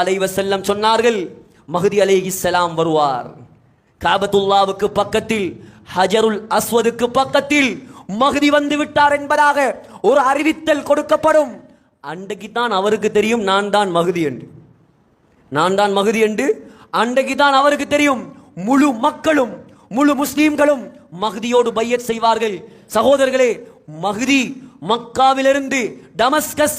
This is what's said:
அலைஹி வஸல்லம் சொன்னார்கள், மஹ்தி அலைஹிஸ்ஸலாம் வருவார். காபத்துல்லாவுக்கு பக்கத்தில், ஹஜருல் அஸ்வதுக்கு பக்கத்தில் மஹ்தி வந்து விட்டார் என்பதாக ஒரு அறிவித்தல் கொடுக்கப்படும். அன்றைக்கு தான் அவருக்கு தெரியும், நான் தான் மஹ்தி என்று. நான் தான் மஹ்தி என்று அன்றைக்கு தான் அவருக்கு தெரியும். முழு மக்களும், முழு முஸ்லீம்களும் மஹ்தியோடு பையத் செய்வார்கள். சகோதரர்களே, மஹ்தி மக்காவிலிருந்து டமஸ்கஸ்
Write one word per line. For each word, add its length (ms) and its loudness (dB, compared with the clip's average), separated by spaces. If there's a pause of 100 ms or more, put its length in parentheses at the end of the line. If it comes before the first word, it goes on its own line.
அலைஹி 220 0
வஸல்லம் 460 -4
சொன்னார்கள், 480 2 (560)
மஹ்தி 320 0
அலைஹிஸ்ஸலாம் 720 0
வருவார். 480 0 (720)
காபத்துல்லாவுக்கு 880 0 (120)
பக்கத்தில், 480 -2 (480)
ஹஜருல் 440 2 (180)
அஸ்வதுக்கு 500 0 (100)
பக்கத்தில் 520 0 (520)
மஹ்தி 360 4
வந்து 240 0
விட்டார் 360 2
என்பதாக 400 2 (520)
ஒரு 200 4
அறிவித்தல் 600 0
கொடுக்கப்படும். 600 2 (600)
அன்றைக்கு 380 -12 (100)
தான் 200 -2
அவருக்கு 280 0 (100)
தெரியும், 340 0
நான் 240 0
தான் 220 2
மஹ்தி 320 0
என்று. 160 -10 (1120)
நான் 220 2
தான் 180 2
மஹ்தி 300 0
என்று 180 -2 (560)
அன்றைக்கு 400 -2
தான் 180 4
அவருக்கு 340 2
தெரியும். 280 2 (460)
முழு 220 4 (160)
மக்களும், 460 0 (460)
முழு 240 4
முஸ்லீம்களும் 600 0 (400)
மஹ்தியோடு 560 0
பையத் 300 -2
செய்வார்கள். 460 0 (400)
சகோதரர்களே, 540 2 (560)
மஹ்தி 340 0 (520)
மக்காவிலிருந்து 880 0 (400)
டமஸ்கஸ் 580 0